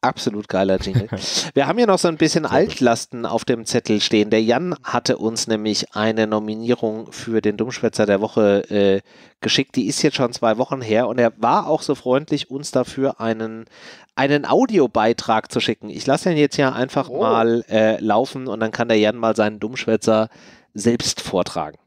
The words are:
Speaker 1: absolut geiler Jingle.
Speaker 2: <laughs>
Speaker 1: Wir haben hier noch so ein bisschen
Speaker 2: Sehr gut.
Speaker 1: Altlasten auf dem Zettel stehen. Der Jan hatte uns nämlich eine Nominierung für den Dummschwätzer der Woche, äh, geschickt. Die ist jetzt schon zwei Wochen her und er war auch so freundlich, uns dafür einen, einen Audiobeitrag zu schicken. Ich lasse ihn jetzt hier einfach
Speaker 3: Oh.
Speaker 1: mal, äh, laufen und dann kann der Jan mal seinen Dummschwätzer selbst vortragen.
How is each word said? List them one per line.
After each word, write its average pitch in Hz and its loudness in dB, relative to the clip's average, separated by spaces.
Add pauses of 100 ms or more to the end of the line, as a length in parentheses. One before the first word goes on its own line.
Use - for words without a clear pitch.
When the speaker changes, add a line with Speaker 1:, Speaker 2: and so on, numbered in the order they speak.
Speaker 1:
absolut 107 -4
geiler 95 0
Jingle. 98 -2 (240)
Speaker 2:
<laughs> - -6
Speaker 1:
Wir 139 2
haben 175 -2
hier 240 4
noch 190 4
so 180 0
ein 160 0
bisschen 156 2
Speaker 2:
Sehr 139 -2
gut. 143 4
Speaker 1:
Altlasten 117 0
auf - -4
dem 117 -2
Zettel 110 0
stehen. 107 2
Der 110 2
Jan 139 0
hatte - -2
uns 113 -4
nämlich 107 -2
eine 110 0
Nominierung 110 -4
für 113 -4
den 104 -2
Dummschwätzer 113 -2
der 101 2
Woche, 104 2
äh, 101 2 (400)
geschickt. - -2
Die 110 0
ist - -4
jetzt 147 2
schon 123 0
zwei 113 0
Wochen 131 -2
her 113 0
und 120 -4
er 117 2
war 135 2
auch 156 0
so 143 -2
freundlich, 139 -2
uns 139 -10
dafür 131 -2
einen, 113 -6 (500)
einen 139 0
Audiobeitrag 120 2
zu - -2
schicken. 110 -4
Ich - -10
lasse 139 2
ihn 160 0
jetzt 147 2
hier 135 2
einfach 127 -2
Speaker 3:
Oh. 120 -4
Speaker 1:
mal, 113 2
äh, 110 2
laufen 123 -2
und 110 -8
dann 110 -2
kann 120 -4
der 110 4
Jan 107 2
mal 113 4
seinen 107 0
Dummschwätzer 110 0 (460)
selbst 117 -2
vortragen. 82 -4